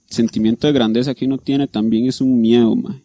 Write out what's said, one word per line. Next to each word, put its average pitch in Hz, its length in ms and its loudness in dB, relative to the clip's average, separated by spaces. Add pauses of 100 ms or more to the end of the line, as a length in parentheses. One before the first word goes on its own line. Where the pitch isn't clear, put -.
sentimiento 113 600 -2
de 151 60 2
grandeza 123 400 0
que 127 120 -6
uno 135 120 -2
tiene 139 300 -2
también 113 400 0
es 131 140 -4
un 131 180 2
miedo, 113 360 4
mae. - 300 -6